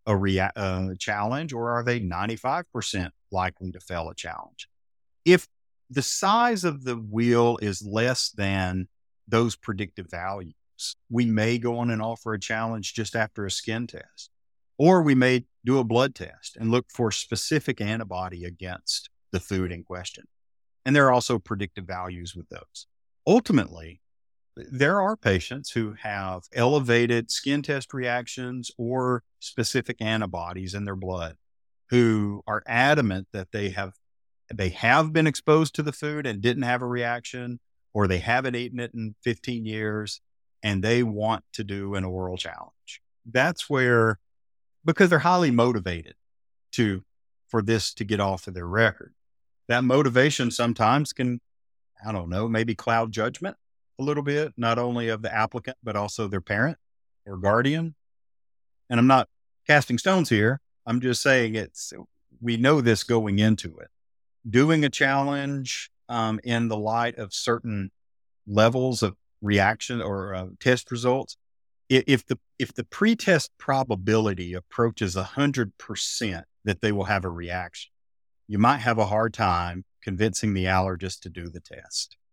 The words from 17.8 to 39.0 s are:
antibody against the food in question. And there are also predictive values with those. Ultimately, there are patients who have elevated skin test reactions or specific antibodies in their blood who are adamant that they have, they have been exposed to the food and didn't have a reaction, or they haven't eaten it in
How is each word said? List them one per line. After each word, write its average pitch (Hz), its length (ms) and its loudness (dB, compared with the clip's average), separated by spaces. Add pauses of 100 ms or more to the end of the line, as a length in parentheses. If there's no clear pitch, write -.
antibody 92 640 -6
against 90 640 -10 (220)
the 92 100 -4
food 92 320 -4
in 87 100 -12
question. 90 420 -14 (600)
And 135 100 2
there 143 120 8
are 131 60 8
also 123 260 2
predictive 98 480 -8
values 90 480 -10
with 85 160 -16
those. - 360 -18 (400)
Ultimately, 101 760 2 (540)
there 147 440 0
are 202 160 0
patients - 540 0
who 107 320 -2
have 95 400 -6 (100)
elevated 120 800 4
skin 143 320 -2
test 135 300 -6
reactions 123 840 -6
or 123 460 -2 (160)
specific - 600 -4
antibodies 95 760 -4
in 101 100 -6
their 98 100 -6
blood 90 420 -6 (520)
who 110 580 2
are 107 200 -4
adamant 120 640 2
that 95 180 -8
they 101 200 -4
have, 95 240 -8 (600)
they 98 140 -2
have 143 440 2
been 156 140 4
exposed 156 480 2
to 156 80 -4
the 147 100 -4
food 151 340 -8
and 104 140 -4
didn't 123 220 0
have 123 200 -2
a 127 40 -6
reaction, 120 720 -6 (340)
or 104 140 2
they 92 120 2
haven't 127 360 0
eaten 123 240 -6
it 120 160 -8
in 110 300 -8